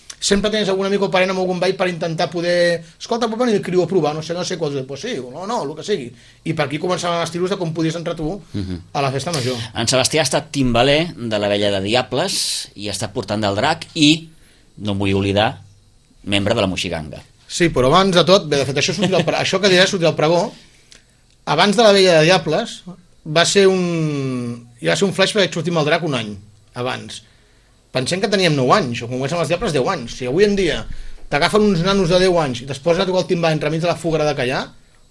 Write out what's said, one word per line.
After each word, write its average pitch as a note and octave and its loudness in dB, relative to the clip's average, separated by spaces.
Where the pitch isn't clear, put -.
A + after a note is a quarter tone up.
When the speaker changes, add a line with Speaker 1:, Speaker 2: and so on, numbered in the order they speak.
Speaker 1:
sempre G3+ 0
tens G#3 -2
algun F#3+ 0
amic G3 0
o F#3+ -2
parent F#3 2
amb F#3+ -2
algun F#3 -2
ball F#3 0
per F#3 0
intentar E3+ -4
poder: F3 0
"Escolta, A#3 -4
pot A3 -6
venir A#3+ 2
el G3 0
criu F3+ 2
a E3+ 0
provar?" D3+ 0
No D#3 -8
sé, E3+ -6
no F3 -4
sé E3+ -6
quals, D3 -4
"Pues C#3 -12
sí", A#3 -6
o B3 -10
"No, F3 -12
no", A3 -4
el D3+ -8
que D#3 -14
sigui. D3 -4
I D#3+ -4
per D3+ -2
aquí C#3+ -6
començaven F3 -2
els D#3+ -4
tiros F3 -2
de G3 -2
com E3 -4
podies D#3+ -2
entrar E3+ -6
tu E3 -6
Speaker 2:
Mhm. F#2 -6
Speaker 1:
a C#3+ -2
la C3+ 0
festa C#3 -6
major. B2+ -4
Speaker 2:
En A#2 -2
Sebastià C3 2
ha D3+ 4
estat - -2
timbaler C#3 2
de A2 -4
la G#2 0
Vella G2+ 2
de G2 0
Diables B2+ -2
i G2+ -10
ha G2 -6
estat - -8
portant A2 -4
del G2+ 0
drac D3 -2
i, D#3+ 4
no G2+ -4
em G2 -2
vull G2 0
oblidar, G2+ 0
membre G2+ 0
de A#2 0
la G2 2
Moixiganga. E2 -6
Speaker 1:
Sí, F3 0
però B2+ 2
abans F#3 4
de F3 4
tot, F3+ 4
bé, C#3+ 0
de C3 0
fet, C#3 -4
això D3 0
ha E3 -2
sortit G3 0
del D#3+ 2
pre-, D3 0
això F#3 -2
que G3 2
diré F3+ 6
ha F#3+ 6
sortit F#3 -2
del C#3+ 0
pregó. E3+ 2
Abans F3+ 2
de A#3+ 4
la G#3 8
Vella F#3 6
de D#3 6
Diables F3+ 0
va E3 2
ser G3 4
un, C#3+ -2
ja D#3+ 0
va E3+ 0
ser G3 0
un F#3 -2
flash F#3+ 0
perquè G3 2
vaig D#3+ -6
sortir E3+ -4
amb E3+ 0
el C#3+ 0
drac E3 2
un D3+ -2
any G#2 -8
abans. A#2+ -8
Pensem C3 -4
que G#3+ -2
teníem F#3+ 2
nou C3 2
anys, C3 0
o A#2 -10
com B2+ -6
els E3 -2
Diables, F3+ -2
deu C#3+ 0
anys. C3+ -6
Si B2 -6
avui D#3 4
en G3+ 2
dia D3+ 0
t'agafen D#3+ 2
uns G3 4
nanos F#3+ 2
de F#3 4
deu F#3 4
anys B2+ -2
i - -14
t'es C3+ -8
posen E3+ 2
a F#3+ 0
tocar F#3 0
el - -4
timbal E3 0
entremig D#3 -2
de F3 -2
la D#3+ 0
foguera D#3+ 0
de C#3+ 0
Callar, C#3 -2